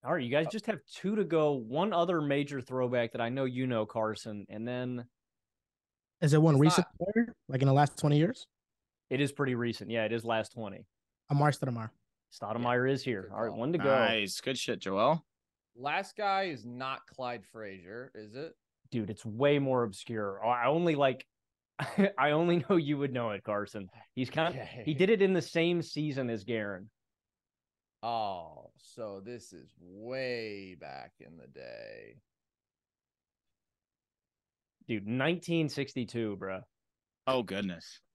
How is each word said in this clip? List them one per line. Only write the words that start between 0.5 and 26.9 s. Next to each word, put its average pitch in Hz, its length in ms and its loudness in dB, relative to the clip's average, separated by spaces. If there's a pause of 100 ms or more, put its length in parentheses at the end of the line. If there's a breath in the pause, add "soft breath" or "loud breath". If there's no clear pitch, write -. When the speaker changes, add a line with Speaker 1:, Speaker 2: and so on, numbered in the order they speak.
Speaker 1:
just 214 160 -6
have 208 200 -4
two 202 300 -4
to 208 80 2
go. 156 280 4
One 139 400 0
other 170 280 2
major 143 400 0
throwback 123 520 0
that 120 80 -6
I 117 100 0
know 135 160 -2
you 127 200 -2
know, 113 200 0
Carson, 107 640 -4
and 110 200 -8
then 123 400 -6 (1120)
Speaker 3:
Is 151 120 6
it 156 100 8
one 160 120 8
Speaker 2:
It's 135 60 8
Speaker 3:
recent 170 260 8 (140)
Speaker 2:
not 190 120 -2
Speaker 3:
player, 233 220 2 (140)
like 131 140 0
in 135 60 6
the 135 60 6
last 143 240 4
twenty 147 200 4
years? 180 280 2 (640)
Speaker 1:
It 131 100 0
is 139 120 2
pretty 135 220 0
recent. 117 360 -2
Yeah, 113 140 0
it 107 80 0
is 113 120 -2
last 110 280 0
twenty. 107 340 -10 (440)
Speaker 3:
Amar 147 220 4
Stoudemire. 117 380 -4 (420)
Speaker 1:
Stoudemire 120 560 0
Speaker 2:
Yeah, 135 60 4
Speaker 1:
is 127 100 -4
here. 110 180 -4
Speaker 2:
good 98 100 -14
Speaker 1:
All 104 100 -4
right, 113 80 0
Speaker 2:
call. - 80 -8
Speaker 1:
one 131 140 -2
to 175 60 0
go. - 60 -2
Speaker 4:
Nice. 113 560 2
Good 135 180 -4
shit, 107 220 -4
Joel. 113 440 0 (520)
Speaker 2:
Last 151 400 -6
guy 196 280 0
is 139 220 -6
not 127 400 -8
Clyde 120 400 -8
Frazier, 104 680 -14
is 107 200 -16
it? 151 200 -12 (360)
Speaker 1:
Dude, 110 200 -4
it's - 140 -10
way 139 340 4
more 131 260 2
obscure. 104 600 -6
I, 120 200 2
I - 40 4
only, 165 260 2
like, 135 320 2 (520)
<laughs> - 400 2
I 143 140 6
only 170 360 4
know 196 80 6
you 147 220 2
would 139 140 -2
know 120 180 -2
it, 101 120 -6
Carson. 101 460 -4 (260 soft breath)
He's 127 160 -2
kind 160 240 0
of, 127 60 -8
Speaker 2:
Okay. 113 240 -12
Speaker 1:
he 151 100 0
did 185 160 4
it 214 120 6
in 190 100 6
the 175 100 2
same 170 400 2
season 135 480 -4
as 107 140 -4
Guerin. 104 460 -4 (1120)